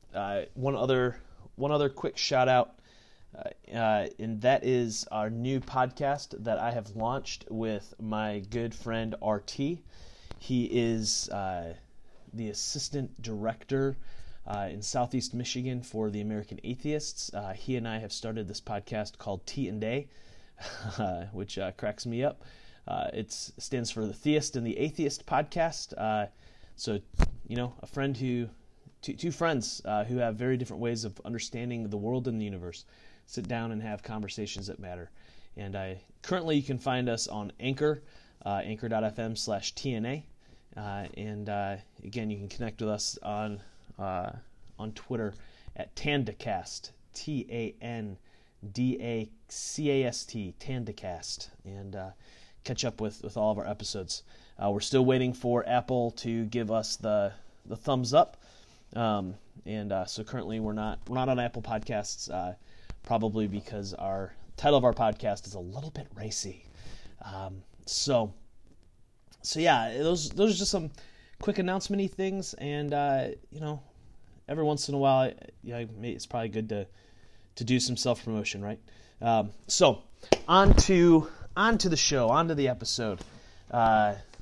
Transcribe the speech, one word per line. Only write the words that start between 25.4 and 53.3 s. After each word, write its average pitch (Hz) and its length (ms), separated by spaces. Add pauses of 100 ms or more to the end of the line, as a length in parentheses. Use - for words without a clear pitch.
Uh, 107 300 (480)
so, 104 240 (460)
you 117 100
know, 123 260
a 123 40
friend 139 300
who, 120 320 (540)
two, - 100
two 170 180
friends, 151 540
uh, 104 200
who 123 140
have 113 180
very 127 200
different 117 240
ways 117 240
of 101 220
understanding 117 640
the 104 80
world 120 300
and 110 120
the 107 60
universe 90 400 (420)
sit 101 200
down 117 240
and 107 100
have 107 220
conversations 104 640
that - 100
matter. 87 320 (460)
And 98 180
I, 95 260 (220)
currently 165 320
you 143 80
can 135 160
find 127 300
us 113 180
on 104 320
Anchor, 143 420 (440)
uh, 98 180
anchor 110 260
dot 110 140
F 107 160
M 113 160
slash 104 400
T 131 200
N 110 120
A. 151 180 (520)
Uh, 101 300 (100)
and, 104 320
uh, 101 280 (280)
again, 110 260
you 101 60
can 101 120
connect 117 320
with 110 80
us - 360
on, 104 360 (380)
uh, 92 320 (480)
on 107 140
Twitter 110 420 (400)
at - 220
Tandacast, 117 960 (220)
T 143 360
A 110 320
N 110 340 (560)
D 127 280
A 113 280 (200)
C - 420
A 135 160
S - 180
T, 98 360
Tandacast, 104 880 (160)
and, 98 320
uh, 95 140 (520)
catch 123 220
up 113 160
with, 107 240
with 104 120